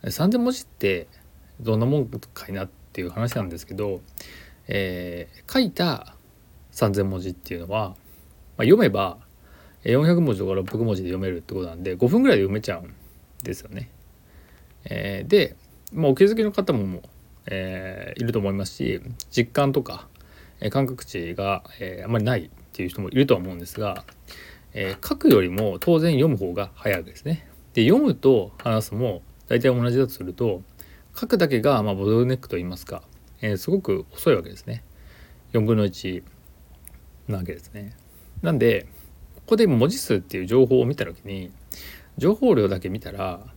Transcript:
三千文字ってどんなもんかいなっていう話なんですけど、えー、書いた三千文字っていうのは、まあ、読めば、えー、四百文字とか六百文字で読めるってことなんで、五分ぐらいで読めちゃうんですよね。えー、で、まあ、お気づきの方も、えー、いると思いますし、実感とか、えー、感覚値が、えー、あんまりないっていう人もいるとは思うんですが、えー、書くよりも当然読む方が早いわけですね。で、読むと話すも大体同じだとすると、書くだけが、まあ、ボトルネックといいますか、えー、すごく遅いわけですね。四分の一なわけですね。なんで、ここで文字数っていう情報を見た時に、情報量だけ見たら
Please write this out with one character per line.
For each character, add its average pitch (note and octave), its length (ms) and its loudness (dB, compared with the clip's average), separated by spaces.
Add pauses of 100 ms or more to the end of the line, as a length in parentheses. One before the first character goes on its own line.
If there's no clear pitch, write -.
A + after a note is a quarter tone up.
(120)
三 F#3 200 2
千 A#3+ 120 2
文 B3+ 100 0
字 - 80 -8
っ - 40 -16
て F#2 420 -4 (520)
ど A2 180 0
ん - 20 2
な A#2+ 80 2
も C#3+ 120 2
ん A#2+ 80 -2
か - 400 -14
い G2 60 -10
な F#2+ 120 -6
っ - 40 -16 (240)
て F#2+ 80 -8
い F2+ 40 -6
う F2 40 -8
話 A#2 260 -4
な A#2 60 -2
ん F#2 80 -6
で E2+ 80 -12
す - 80 -16
け - 80 -14
ど、 G2 280 -6 (680)
え F2+ 600 -6 (200)
ー、 - 40 -14
書 C4 80 2
い A3 120 0
た - 440 -4 (560)
三 G#2 220 0
千 G2 160 0
文 F#2+ 100 -6
字 F#2 100 -8
っ F2+ 40 -8
て - 200 -14
い F2 40 -8
う E2+ 100 -12
の F#2+ 60 -8
は、 G#2+ 160 -4
ま F#2+ 60 -16 (640)
あ、 - 40 2
読 E3 140 8
め F#3 120 4
ば、 F#2+ 280 -2 (680)
え A#2 60 -4
ー、 - 40 4
四 C#3+ 120 4
百 E3+ 160 4
文 C3+ 120 2
字 F#2 60 -4
と F#2+ 80 -2
か F#2+ 60 -2
六 F#2+ 120 -2
百 A2+ 180 -4
文 A2 120 0
字 F#2 80 -6
で F2+ 60 -6
読 F#2 120 -4
め F#2+ 80 -4
る F2+ 80 -6
っ E2 40 -10
て - 120 -14
こ F#2+ 80 -6
と F2+ 60 -6
な F2 60 -12
ん E2+ 100 -12
で、 F#2 120 -6
五 B2 120 2
分 A3 160 4
ぐ C#4 60 6
ら F3 60 6
い - 20 4
で G2 60 4
読 F#2+ 100 0
め G#2+ 80 -4
ち - 100 -6
ゃ E2+ 60 -6
う E2+ 60 -14
ん F#2+ 100 -18 (500)
で F#2+ 100 -6
す - 80 -10
よ - 80 -20
ね。 - 200 -12 (960)
え G2 400 -6
ー、 - 20 -12
で、 F#3+ 280 4 (380)
ま D3+ 140 2
あ、 C#3 40 6
お C3+ 40 4
気 G3 100 8
づ G#3+ 100 4
き A3 80 2
の G#3 80 0
方 F#3+ 220 0
も、 F#2+ 280 -2 (440)
え F#2+ 720 -10
ー、 - 40 -6
い - 40 -2
る A#2 60 0
と A2 80 0
思 G2 100 0
い G2 40 -2
ま G2 120 -2
す - 100 -12
し、 - 260 -4 (280)
実 A#2+ 240 0
感 C#3 180 2
と C3 120 0
か、 - 240 -14 (520)
え - 80 -6
ー、 - 20 -2
感 C#3 180 0
覚 C3 180 -12
値 F2 300 -8
が、 G2 280 -4 (160)
え F#2 220 -10
ー、 F#2 40 -12
あ - 20 -8
ん A2+ 40 -2
ま A#2 80 2
り G#2 60 0
な A#2+ 120 0
い F2 80 -6
っ - 40 -20 (220)
て - 120 -8
い - 20 -4
う F2+ 40 -6
人 - 120 -10
も F2+ 80 -6
い - 60 -6
る B2+ 100 6
と - 80 4
は F#2 60 2
思 F#2 120 -8
う F2 40 -10
ん E2+ 40 -12
で F2 60 -12
す - 140 -14
が、 G2+ 260 -6 (680)
え F#2+ 260 -6
ー、 - 80 -12
書 D4 100 -2
く D#4+ 120 6
よ G#2 120 10
り F2+ 80 0
も F#2+ 300 -2
当 E3 200 4
然 E3 140 2
読 D3 160 4
む A#2+ 80 2
方 F#2 160 -4
が G2 220 -6
早 G2+ 200 -2
い - 40 -6
わ D#2+ 40 -10
け - 80 -16
で - 60 -20
す - 80 -16
ね。 D#3+ 220 -4 (260)
で、 A#2 120 4
読 A3+ 180 6
む G3 120 2
と A#2+ 380 4 (100)
話 A2 220 0
す - 80 -12
も G#2+ 280 -4 (260)
大 A#2 120 2
体 C3 80 2
同 B2 220 2
じ A#2+ 80 2
だ C3 80 4
と B2+ 80 -10
す - 100 -12
る F2+ 100 -8
と、 G2+ 280 -4 (580)
書 A#3 80 -6
く A3+ 100 2
だ E3+ 120 2
け B2+ 100 2
が、 A#2+ 240 2
ま G#2 80 0
あ、 G2 40 -2
ボ G2 100 -4
ト A2 140 4
ル B2 60 4
ネ B2+ 100 0
ッ - 20 -10
ク - 100 -16
と - 100 -6
い F2 40 -4
い - 20 -8
ま F2+ 140 -8
す - 80 -18
か、 - 180 -12 (380)
え G#2+ 120 -2
ー、 G2 40 -4
す - 120 -6
ご F#3+ 120 2
く - 320 -2
遅 - 180 2
い A#2 40 6
わ F2 80 -4
け - 60 -14
で F#2+ 60 -16
す - 120 -20
ね。 A#2 160 -10 (680)
四 A2 140 2
分 A2+ 100 4
の G#2+ 80 2
一 F#2 400 -6 (1040)
な G2+ 120 -4
わ F#2 40 -6
け F2 100 -8
で - 60 -14
す - 140 -20
ね。 G#2 220 -14 (460)
な E3 100 0
ん C#3+ 80 2
で、 A2+ 280 4 (480)
こ - 120 -20
こ A3+ 100 4
で A3 100 6
文 C3 220 4
字 A#3+ 80 -4
数 - 180 0
っ F#2+ 60 0
て - 160 -10
い F#2 60 -4
う - 20 -6
情 B2 200 6
報 B2+ 140 4
を A#2+ 60 4
見 C#3 100 -2
た - 100 -4
時 E2+ 200 -16
に、 F#2+ 260 -10 (640)
情 F3+ 180 2
報 A3+ 200 4
量 G#2 140 4
だ F#2 100 -2
け F#2 100 -8
見 G#2 100 -6
た - 120 -12
ら F#2 300 -8 (140)